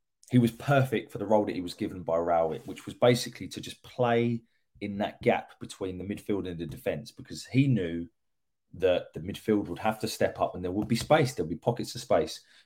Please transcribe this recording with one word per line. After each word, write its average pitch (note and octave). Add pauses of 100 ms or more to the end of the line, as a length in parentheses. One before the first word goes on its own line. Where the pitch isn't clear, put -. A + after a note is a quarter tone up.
(300)
he B2
was A#2
perfect C3
for -
the G2
role G#2+
that -
he F#2
was F2
given F#2
by E2
Rowett, E2
which -
was G2
basically A#2+
to -
just -
play A#2 (380)
in G2+
that G2+
gap - (100)
between F2+
the F2+
midfield G2
and E2+
the E2+
defence, D#2
because -
he C#3
knew E2+ (640)
that F2+
the -
midfield G2+
would E2+
have A2
to A2
step -
up -
and F2+
there F2+
would G2+
be A2+
space, D3
there'll E2
be F2
pockets -
of -
space. - (260)